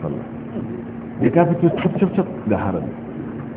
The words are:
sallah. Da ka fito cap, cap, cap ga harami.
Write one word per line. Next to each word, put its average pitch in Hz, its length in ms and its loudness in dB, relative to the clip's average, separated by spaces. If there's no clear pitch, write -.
sallah. 69 240 -4
Da - 100 6
ka 170 160 8
fito 160 300 4
cap, - 220 0
cap, 190 160 4
cap 185 120 2
ga 104 80 4
harami. 90 360 -2